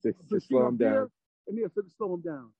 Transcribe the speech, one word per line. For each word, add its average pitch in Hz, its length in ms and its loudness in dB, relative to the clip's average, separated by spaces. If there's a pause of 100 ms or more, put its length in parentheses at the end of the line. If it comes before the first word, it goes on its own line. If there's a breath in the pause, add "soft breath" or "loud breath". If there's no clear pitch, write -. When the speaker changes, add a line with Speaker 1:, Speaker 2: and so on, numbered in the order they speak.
Speaker 1:
To, 110 100 0
Speaker 2:
Put - 160 -12
Speaker 1:
to 202 100 0
Speaker 2:
street - 20 -4 (160)
Speaker 1:
slow 180 80 6
Speaker 2:
humps 247 140 0
Speaker 1:
them - 80 4
down. 269 60 4
Speaker 2:
there, 262 180 0 (360)
and 202 100 -6
yeah, 220 160 -2
so 208 80 -4
to 190 80 -8
slow 202 200 -6
them 180 120 -4
down. 139 380 -10